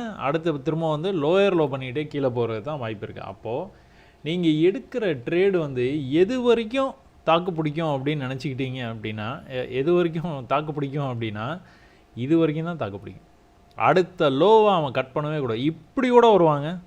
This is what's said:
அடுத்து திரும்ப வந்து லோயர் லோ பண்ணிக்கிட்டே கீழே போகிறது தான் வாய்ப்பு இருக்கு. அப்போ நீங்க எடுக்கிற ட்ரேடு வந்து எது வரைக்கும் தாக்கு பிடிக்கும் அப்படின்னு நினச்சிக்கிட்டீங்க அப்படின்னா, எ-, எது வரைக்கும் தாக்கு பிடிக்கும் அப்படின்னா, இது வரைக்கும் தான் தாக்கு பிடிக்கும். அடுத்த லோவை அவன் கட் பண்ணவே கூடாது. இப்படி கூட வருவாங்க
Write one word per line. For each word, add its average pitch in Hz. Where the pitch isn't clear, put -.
அடுத்து 160
திரும்ப 160
வந்து 151
லோயர் 185
லோ 151
பண்ணிக்கிட்டே 131
கீழே 135
போகிறது 113
தான் 147
வாய்ப்பு 110
இருக்கு. -
அப்போ 110
நீங்க 170
எடுக்கிற 220
ட்ரேடு 185
வந்து 127
எது 240
வரைக்கும் 240
தாக்கு 175
பிடிக்கும் 156
அப்படின்னு 139
நினச்சிக்கிட்டீங்க 131
அப்படின்னா, 107
எ-, 127
எது 151
வரைக்கும் 165
தாக்கு 156
பிடிக்கும் 143
அப்படின்னா, 110
இது 131
வரைக்கும் 160
தான் 160
தாக்கு 101
பிடிக்கும். -
அடுத்த 156
லோவை 208
அவன் 143
கட் 123
பண்ணவே 151
கூடாது. 120
இப்படி 165
கூட 240
வருவாங்க 156